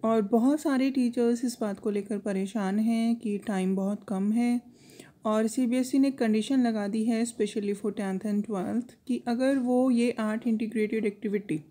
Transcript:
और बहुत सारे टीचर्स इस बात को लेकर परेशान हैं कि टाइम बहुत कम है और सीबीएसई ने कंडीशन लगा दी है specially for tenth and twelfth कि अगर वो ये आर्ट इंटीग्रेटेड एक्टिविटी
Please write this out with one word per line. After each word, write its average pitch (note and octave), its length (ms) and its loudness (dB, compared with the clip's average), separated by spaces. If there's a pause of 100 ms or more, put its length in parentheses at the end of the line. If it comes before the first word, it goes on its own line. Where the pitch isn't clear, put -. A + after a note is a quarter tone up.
और A3+ 180 4
बहुत A#3+ 380 4
सारे C4+ 300 2
टीचर्स A#3+ 540 0
इस A#3+ 160 -4
बात G3+ 200 -4
को G#3+ 100 -4
लेकर G3+ 280 -4
परेशान G3 600 -2
हैं A3+ 380 2
कि G#3 220 -4
टाइम F#3+ 380 -2
बहुत G3 320 -2
कम G3 240 0
है A#3+ 300 2 (640)
और A3 220 2
सीबीएसई B3+ 520 0
ने C4+ 120 4
कंडीशन A#3 500 2
लगा A3 280 0
दी A3 160 -2
है A3+ 200 2
specially G#3 520 -2
for G3+ 160 -4
tenth G3 340 -4
and G#3 200 0
twelfth G#3 460 -4 (160)
कि A#3+ 200 -2
अगर C4 300 2
वो B3 320 2
ये A#3+ 200 4
आर्ट A3 360 -2
इंटीग्रेटेड A3 580 0
एक्टिविटी G3+ 560 -4 (100)